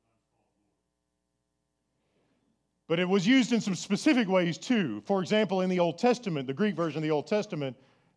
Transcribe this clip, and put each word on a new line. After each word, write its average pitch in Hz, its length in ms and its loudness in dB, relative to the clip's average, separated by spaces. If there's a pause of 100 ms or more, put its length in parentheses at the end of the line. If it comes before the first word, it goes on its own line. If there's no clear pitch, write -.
(3000)
but 165 100 0
it 180 100 0
was 190 200 2
used 240 260 4
in 220 80 0
some 185 140 -4
specific 233 520 0
ways 175 300 2
too. 151 480 -2
For 196 160 0
example, 196 400 0
in 185 80 0
the 185 100 0
Old 170 200 0
Testament, 190 480 0
the 135 80 -4
Greek 196 200 0
version 156 220 -2
of 156 60 -4
the 156 80 0
Old 147 160 0
Testament, 175 500 -4 (400)